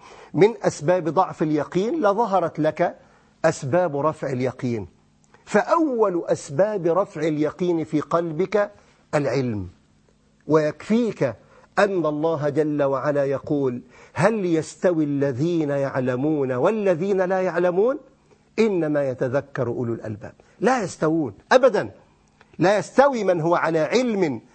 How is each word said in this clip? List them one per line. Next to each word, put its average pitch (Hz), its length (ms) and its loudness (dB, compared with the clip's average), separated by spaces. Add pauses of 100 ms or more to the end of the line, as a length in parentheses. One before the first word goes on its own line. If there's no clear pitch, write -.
(340)
من 202 280 6
أسباب 165 460 0
ضعف 160 340 0
اليقين 175 600 -2
لظهرت 196 560 0
لك 160 380 -2 (480)
أسباب 160 520 0
رفع 147 340 -2
اليقين. 123 580 -4 (560)
فأول 233 840 2
أسباب 175 600 -2
رفع 170 340 0
اليقين 156 640 -2
في 151 160 -2
قلبك 175 680 -2 (440)
العلم، 123 540 -2 (800)
ويكفيك 160 760 0 (560)
أن 190 280 2
الله 151 420 -2
جل 147 340 0
وعلا 139 420 0
يقول: 135 580 -2 (320)
"هل 202 320 0
يستوي 165 580 0
الذين 143 680 -2
يعلمون 135 840 -2
والذين 190 680 0
لا 185 200 0
يعلمون؟ 180 580 0 (600)
إنما 156 500 0
يتذكر 131 580 -4
أولو 117 280 -4
الألباب". 107 400 -12 (260)
لا 240 220 0
يستوون 160 520 -2 (180)
أبدا، 208 380 4 (680)
لا 196 200 4
يستوي 254 460 2
من 185 160 2
هو 165 140 2
على 160 240 0
علم 175 640 0 (140)